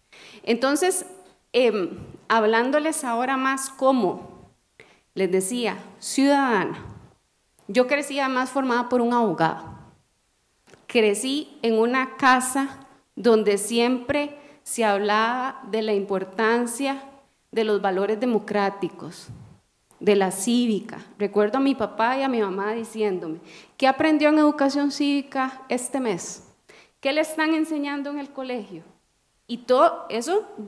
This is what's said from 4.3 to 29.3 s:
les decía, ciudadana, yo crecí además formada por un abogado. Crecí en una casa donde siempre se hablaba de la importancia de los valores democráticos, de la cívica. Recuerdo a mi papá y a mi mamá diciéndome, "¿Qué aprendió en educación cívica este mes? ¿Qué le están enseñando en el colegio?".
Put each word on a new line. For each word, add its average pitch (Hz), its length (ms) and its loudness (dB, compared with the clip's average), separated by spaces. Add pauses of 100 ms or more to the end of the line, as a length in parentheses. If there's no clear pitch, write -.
les 180 180 -2
decía, 190 460 -2 (220)
ciudadana, 269 840 2 (800)
yo 247 200 2
crecí 285 320 -2
además 262 300 0
formada 247 400 0
por 247 120 2
un 240 120 0
abogado. 175 560 0 (1160)
Crecí 240 760 0
en 226 180 2
una 247 380 0
casa 262 680 2 (300)
donde 208 420 4
siempre 247 800 -2 (260)
se - 200 -4
hablaba 220 800 0 (100)
de 220 100 -2
la 220 120 -2
importancia 226 1080 -2 (500)
de 220 120 0
los 208 180 0
valores 202 380 0
democráticos, 202 1080 -2 (720)
de 202 140 4
la 190 160 2
cívica. 233 680 0 (180)
Recuerdo 208 420 0
a - 20 2
mi 269 140 2
papá 226 420 0
y 269 60 -2
a 269 40 0
mi 240 140 0
mamá 202 320 -2
diciéndome, 202 680 -4 (380)
"¿Qué 262 100 2
aprendió 302 420 4
en 302 100 6
educación 285 520 2
cívica 277 800 -2
este 247 300 -4
mes? - 480 -4 (520)
¿Qué 269 140 -2
le 302 80 2
están 311 320 0
enseñando 285 560 -2
en 285 100 -6
el 285 120 -12
colegio?". 214 520 -10 (640)